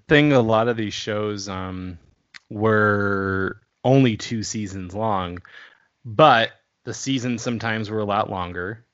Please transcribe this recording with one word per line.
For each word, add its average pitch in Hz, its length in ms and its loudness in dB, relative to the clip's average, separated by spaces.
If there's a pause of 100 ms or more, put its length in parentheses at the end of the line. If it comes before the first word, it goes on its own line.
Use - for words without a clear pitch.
thing. 147 240 6
A 131 80 6
lot 110 260 2
of 120 100 0
these 107 160 -4
shows, 104 540 -4
um, 92 500 -8 (520)
were 101 1120 0 (240)
only 127 320 4
two 110 260 -6
seasons 98 500 -8
long, 95 460 -2 (640)
but 117 480 6 (320)
the 117 100 -10
seasons 123 480 -4
sometimes 110 480 -4
were 107 100 -4
a 104 60 -2
lot 101 240 0
longer 90 540 -8 (100)